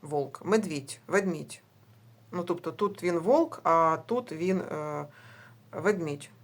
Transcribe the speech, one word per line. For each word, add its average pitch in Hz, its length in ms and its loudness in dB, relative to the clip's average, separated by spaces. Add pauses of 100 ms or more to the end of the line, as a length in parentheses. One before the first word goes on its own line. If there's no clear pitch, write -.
волк. 147 440 -4
Медвідь, 175 600 -2
ведмідь. 170 540 -2 (720)
Ну, 175 120 -4
тобто 175 280 -2
тут 202 320 -2
він 175 160 0
волк, 285 440 4
а 165 420 6
тут 240 260 -4
він, 180 300 0
е, 151 440 -6 (640)
ведмідь. 165 580 -2 (140)